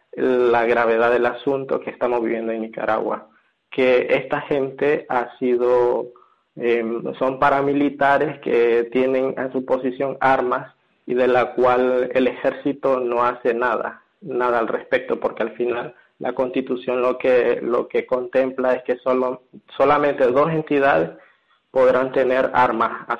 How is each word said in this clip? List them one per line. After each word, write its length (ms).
la 500
gravedad 460
del 140
asunto 540
que 100
estamos 340
viviendo 280
en 100
Nicaragua, 680
que 400
esta 320
gente 680
ha 280
sido, 720
eh, 300
son 220
paramilitares 1000
que 520
tienen 460
a 140
su 140
posición 540
armas 540
y 100
de 120
la 260
cual 600
el 140
ejército 720
no 240
hace 300
nada, 500
nada 380
al 80
respecto, 520
porque 240
al 100
final 420
la 140
Constitución 680
lo 160
que, 440
lo 260
que 180
contempla 720
es 80
que 140
solo, 460
solamente 520
dos 240
entidades 580
podrán 400
tener 420
armas 540
a 120